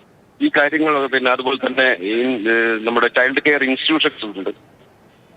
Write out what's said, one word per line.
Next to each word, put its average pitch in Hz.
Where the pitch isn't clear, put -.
ഈ 302
കാര്യങ്ങൾ, 147
പിന്നെ 127
അതുപോലെ 131
തന്നെ 127
ഈ, 110
ഏഹ്, 113
നമ്മുടെ 117
ചൈൽഡ് 131
കെയർ 143
ഇൻസ്റ്റിറ്റ്യൂഷൻസ് 131
ഉണ്ട്. 95